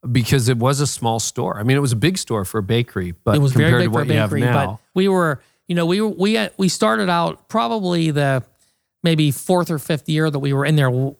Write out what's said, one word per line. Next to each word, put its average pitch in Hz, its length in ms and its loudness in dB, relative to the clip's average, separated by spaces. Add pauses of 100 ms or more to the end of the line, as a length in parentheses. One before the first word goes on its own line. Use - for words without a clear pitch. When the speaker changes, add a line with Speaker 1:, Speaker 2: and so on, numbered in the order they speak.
Speaker 1:
Because 123 380 2
it 127 100 2
was 135 220 2
a 143 80 0
small 113 320 -4
store. - 400 -6
I 104 40 -6
mean, 131 120 2
it 143 60 2
was 135 100 0
a 113 60 0
big 170 200 0
store 107 280 -4
for 110 140 -4
a 98 40 -4
bakery, 101 480 -2
but 104 240 -2
Speaker 2:
It 147 40 2
was 139 120 2
Speaker 1:
compared 117 200 4
Speaker 2:
very 123 120 4
big - 80 0
Speaker 1:
to 110 60 -2
what 147 80 0
Speaker 2:
for 135 60 -2
a - 20 2
Speaker 1:
you 110 80 2
have 107 80 0
Speaker 2:
bakery, 107 120 -2
Speaker 1:
now. 120 260 2
Speaker 2:
but 98 120 -10 (140)
we 190 160 2
were, 175 320 0 (260)
you 180 80 -4
know, 170 100 0
we, 180 140 0
we, 214 480 0 (100)
we 190 120 2
started 214 400 0
out 170 400 -2
probably 190 640 -2
the 139 300 0 (640)
maybe 156 280 2
fourth 175 380 0
or 160 100 -4
fifth - 280 -6
year 156 220 0
that 143 100 -4
we 139 140 -2
were 139 120 0
in 151 100 2
there 143 140 4
w-, 131 300 -2